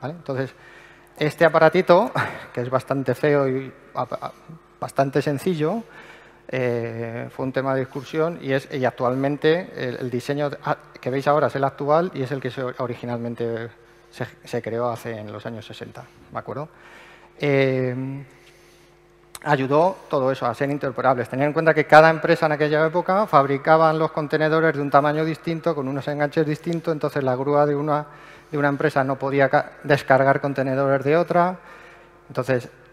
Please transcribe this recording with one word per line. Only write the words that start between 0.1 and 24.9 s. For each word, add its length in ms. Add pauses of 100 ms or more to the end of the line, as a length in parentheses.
Entonces, 380 (640)
este 280
aparatito, 640 (220)
<laughs> 200
que 100
es 80
bastante 440
feo 320
y 260 (220)
a-, 80
a-, 300 (480)
bastante 420
sencillo, 600 (640)
eh, 840
fue 160
un 60
tema 200
de 80
discusión 600
y, 100
es, 200
y 120
actualmente 920
el, 220
el 120
diseño 400
de-, 140
ah, 120 (240)
que 100
veis 180
ahora 180
es 80
el 80
actual 520
y 80
es 100
el 80
que 100
se, 140
originalmente 1040 (420)
se, 160 (160)
se 180
creó 280
hace, 320
en 100
los 160
años 180
sesenta, 380 (300)
¿de 60
acuerdo? 300 (720)
Eh, 560 (1500)
ayudó 520 (100)
todo 240
eso 140
a 80
ser 160
interoperables. 580
Tener 180
en 60
cuenta 220
que 100
cada 240
empresa 380
en 60
aquella 340
época 400
fabricaban 720
los 140
contenedores 640
de 60
un 100